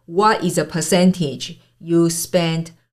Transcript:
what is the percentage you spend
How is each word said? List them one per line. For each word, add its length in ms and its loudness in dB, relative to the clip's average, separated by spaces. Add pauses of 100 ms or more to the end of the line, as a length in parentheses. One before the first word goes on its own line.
what 360 0
is 140 -2
the 80 0
percentage 960 0 (200)
you 300 2
spend 640 -2 (200)